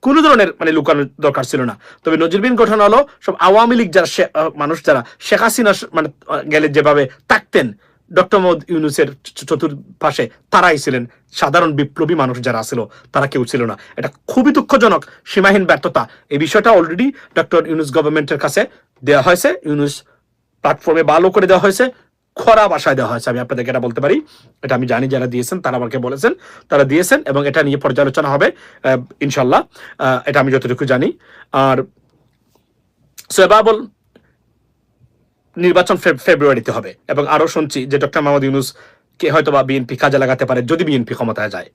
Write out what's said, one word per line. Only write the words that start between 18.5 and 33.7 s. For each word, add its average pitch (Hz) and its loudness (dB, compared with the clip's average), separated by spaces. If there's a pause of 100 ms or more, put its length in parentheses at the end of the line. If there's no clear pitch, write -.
দেওয়া 139 4
হয়েছে, 180 2 (100)
ইউনূস 147 -4 (600)
প্ল্যাটফর্মে 160 0
ভালো 165 4
করে 190 2
দেওয়া 185 6
হয়েছে, 202 2 (460)
খরা 220 4
ভাষায় 151 0
দেওয়া 120 -2
হয়েছে। 117 -6
আমি 120 -4
আপনাদেরকে 123 -8
এটা 127 -4
বলতে 120 -6
পারি, 185 -2 (400)
এটা 131 -2
আমি 123 -4
জানি, 123 -2
যারা 127 -2
দিয়েছেন 123 -6
তারা 127 -4
আমাকে 120 -6
বলেছেন, 139 -4 (360)
তারা 143 2
দিয়েছেন, 180 0
এবং 143 -2
এটা 147 0
নিয়ে 143 0
পর্যালোচনা 139 -2
হবে, 139 0 (320)
আহ, 127 0 (180)
ইনশাল্লাহ। 143 0 (340)
আহ, 131 -2
এটা 143 0
আমি 135 0
যতটুকু 127 -2
জানি। 131 0 (340)
আর 135 0 (1500)
so - 4
এবার 208 4
বল, 220 0 (1700)